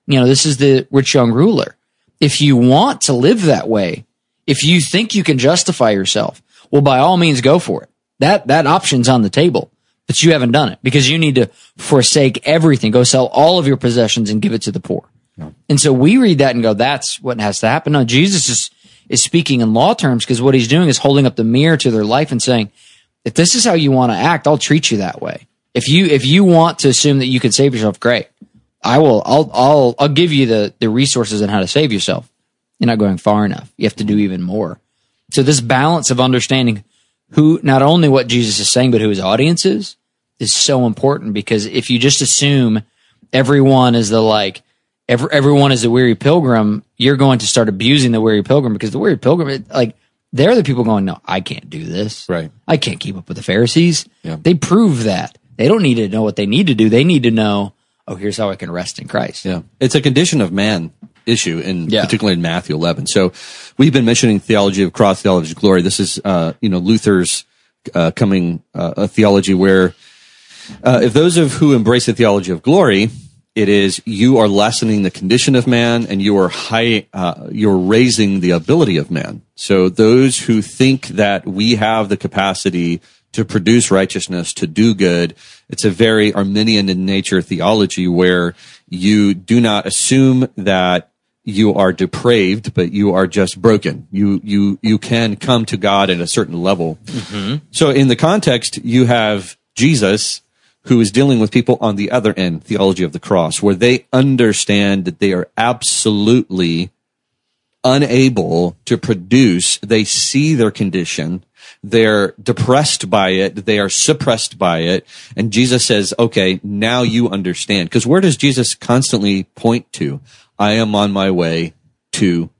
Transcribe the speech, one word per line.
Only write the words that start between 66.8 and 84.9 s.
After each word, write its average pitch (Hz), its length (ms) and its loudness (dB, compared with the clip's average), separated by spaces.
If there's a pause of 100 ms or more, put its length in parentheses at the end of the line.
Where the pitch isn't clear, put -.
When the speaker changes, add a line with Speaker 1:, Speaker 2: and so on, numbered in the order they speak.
Speaker 2:
uh, 85 180 0
coming, 90 520 -2 (100)
uh, 87 240 -6
a 101 100 -2
theology 101 460 2
where, 92 400 2 (920)
uh, 123 200 2
if 117 100 0
those 165 240 2
of 147 160 2
who 147 200 2
embrace 117 340 2
the 117 60 0
theology 101 380 0
of 82 120 -6
glory, 117 480 2 (420)
it 104 160 0
is 98 340 0
you 117 360 2
are 110 80 4
lessening 104 560 0
the 90 80 -2
condition 120 440 0
of 120 120 0
man, 117 400 0
and 98 160 -4
you 101 160 0
are 90 100 2
high, 113 640 -2
uh, 90 380 -6
you're 107 260 0
raising 104 640 2
the 90 100 0
ability 90 480 0
of 71 140 -6
man. - 320 -8 (120)
So 92 340 0
those 120 500 2
who 110 240 -2
think 131 460 -2
that 101 360 -2
we 104 300 -2
have 107 340 -2
the 101 80 -2
capacity 90 800 -4 (340)
to 113 120 -4
produce 107 460 0
righteousness, 95 600 -4
to - 120 -6
do 104 300 0